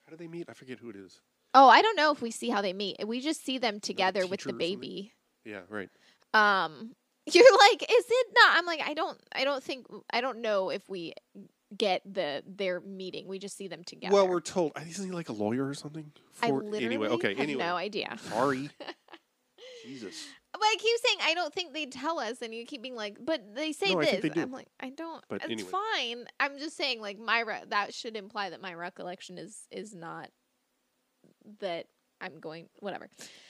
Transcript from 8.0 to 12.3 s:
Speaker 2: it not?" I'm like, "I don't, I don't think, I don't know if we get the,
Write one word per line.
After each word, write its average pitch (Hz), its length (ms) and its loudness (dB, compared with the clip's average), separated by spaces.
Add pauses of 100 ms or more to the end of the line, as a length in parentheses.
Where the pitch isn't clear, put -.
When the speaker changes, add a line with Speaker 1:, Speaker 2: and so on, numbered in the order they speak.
Speaker 2:
it 480 240 2
not?" 403 240 8
I'm 349 80 2
like, 330 160 -2
"I 277 140 -4
don't, 320 260 -6 (120)
I 262 100 -2
don't 269 200 0
think, 262 220 -10 (260)
I 233 80 0
don't 247 200 -4
know 202 320 0
if 190 180 -8
we 175 240 -8 (640)
get 190 240 2 (100)
the, 147 360 -4